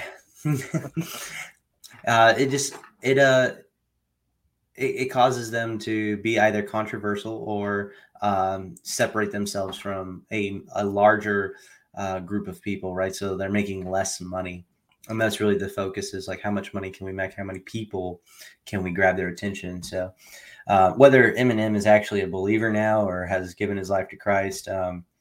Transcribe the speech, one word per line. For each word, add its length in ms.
<laughs> 580
uh, 300
it 140
just, 240
it, 160
uh, 340
it, 100
it 220
causes 440
them 300
to 380
be 200
either 240
controversial 840
or, 460
um, 600
separate 500
themselves 460
from 540
a, 280
a 80
larger, 720
uh, 240
group 280
of 140
people, 320
right? 200
So 220
they're 140
making 400
less 300
money. 440
And 120
that's 200
really 160
the 120
focus 460
is, 140
like, 120
how 100
much 240
money 160
can 160
we 60
make? 220
How 100
many 160
people 600
can 160
we 80
grab 260
their 120
attention? 540
So, 300
uh, 260
whether 400
Eminem 420
is 120
actually 340
a 80
believer 420
now 380
or 160
has 300
given 240
his 100
life 220
to 60
Christ, 520
um, 360